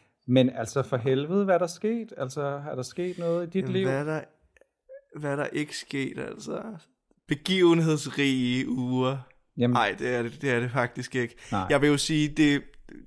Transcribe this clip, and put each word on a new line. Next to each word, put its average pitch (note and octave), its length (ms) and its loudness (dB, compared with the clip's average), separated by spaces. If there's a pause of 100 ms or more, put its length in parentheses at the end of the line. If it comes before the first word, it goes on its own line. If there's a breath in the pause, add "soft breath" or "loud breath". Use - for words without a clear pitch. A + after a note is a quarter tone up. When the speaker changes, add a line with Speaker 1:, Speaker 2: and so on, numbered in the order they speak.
(280 soft breath)
Speaker 1:
Men B2+ 220 6
altså, B2+ 320 -2
for C3 140 -2
helvede, C#3+ 480 0
hvad F#3+ 100 4
er E3+ 40 6
der F3 80 -2
sket? A3 500 -4
Altså, C3 260 -6
er C#3+ 320 -6
der B2+ 80 -6
sket F3+ 360 -8
noget E3+ 280 0
i E3+ 40 -10
dit - 40 -6
Speaker 2:
Jamen, F#3+ 180 -2
Speaker 1:
liv? F#3+ 140 0
Speaker 2:
hvad C3+ 140 0
er D3 40 -4
der, D#3 160 -4 (1000)
hvad D3 120 -4
er C#3 40 -2
der C#3+ 100 -2
ikke - 300 -6
sket, - 420 -6
altså? - 440 -8 (640)
Begivenhedsrige D3 1400 2
uger. B2+ 500 0 (380)
Speaker 1:
Jamen. A#2+ 180 2
Speaker 2:
Nej, G#2+ 240 2
det B2+ 160 -2
er A#2+ 80 0
det, A#2 200 -8
det C#3 80 0
er A#2+ 100 2
det B2 100 -2
faktisk B2 440 -4
ikke. A#2+ 200 -2 (180 loud breath)
Speaker 1:
Nej. F#2+ 180 0
Speaker 2:
Jeg C#3+ 100 4
vil D3 80 4
jo D3 80 4
sige, D3+ 320 0
det, D3 340 4 (440)